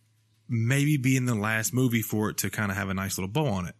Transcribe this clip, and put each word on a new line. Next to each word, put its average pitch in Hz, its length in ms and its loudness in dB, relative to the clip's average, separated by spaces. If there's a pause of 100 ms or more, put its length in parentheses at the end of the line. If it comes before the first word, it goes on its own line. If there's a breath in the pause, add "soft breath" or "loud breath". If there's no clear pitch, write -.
(500)
maybe 139 480 2
be 131 180 2
in 127 100 2
the 123 100 0
last 110 380 0
movie 120 280 2
for 107 280 0
it - 80 -6
to 101 120 -4
kinda 101 240 -2
have 98 160 -4
a 95 40 -4
nice 95 240 -4
little 95 140 -6
bow 151 160 0
on 95 200 -2
it. - 120 -14